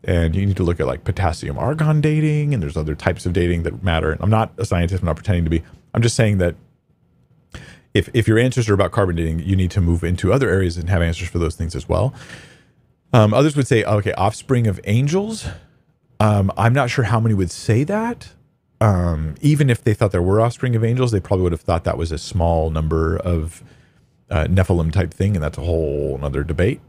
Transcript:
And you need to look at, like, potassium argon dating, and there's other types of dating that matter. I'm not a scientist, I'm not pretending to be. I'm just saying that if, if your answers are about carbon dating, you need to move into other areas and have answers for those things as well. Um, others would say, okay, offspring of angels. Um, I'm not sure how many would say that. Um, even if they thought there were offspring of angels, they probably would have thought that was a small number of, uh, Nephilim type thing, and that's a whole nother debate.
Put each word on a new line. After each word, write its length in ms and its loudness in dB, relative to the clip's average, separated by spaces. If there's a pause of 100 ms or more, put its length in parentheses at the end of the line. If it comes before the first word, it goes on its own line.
And 320 2
you 100 0
need 120 0
to 60 0
look 160 0
at, 60 0
like, 180 -4
potassium 540 -4
argon 420 0
dating, 540 0
and 80 -2
there's 160 -4
other 160 -2
types 320 -4
of 80 -2
dating 300 0
that 180 -6
matter. 380 0
I'm 100 0
not 300 2
a 60 -2
scientist, 360 -2
I'm 60 -2
not 80 -2
pretending 300 -2
to 40 -2
be. 140 0 (320)
I'm 80 2
just 120 0
saying 220 2
that 160 2 (1400)
if, 180 2
if 140 2
your 100 4
answers 320 2
are 60 6
about 160 2
carbon 240 0
dating, 240 -2
you 160 0
need 160 2
to 100 0
move 220 2
into 280 0
other 160 2
areas 300 0
and 140 -4
have 100 2
answers 260 -2
for 120 -4
those 160 -2
things 180 -6
as 160 -10
well. 240 0 (1000)
Um, 200 6
others 220 4
would 100 0
say, 180 2
okay, 300 0
offspring 540 0
of 160 -2
angels. 640 -2 (720)
Um, 360 2
I'm 180 2
not 160 0
sure 140 -2
how 160 0
many 160 2
would 160 -2
say 320 -2
that. 460 -6 (500)
Um, 600 0
even 280 4
if 140 0
they 100 2
thought 180 0
there 100 0
were 180 2
offspring 340 0
of 80 0
angels, 300 0
they 80 2
probably 240 -2
would 80 2
have 80 -4
thought 240 -2
that 140 -2
was 160 -4
a 40 -6
small 520 0
number 480 0
of, 440 -4 (680)
uh, 160 0
Nephilim 480 2
type 200 -2
thing, 220 0
and 80 -2
that's 140 -4
a 60 -8
whole 580 -2
nother 220 -4
debate. 460 -2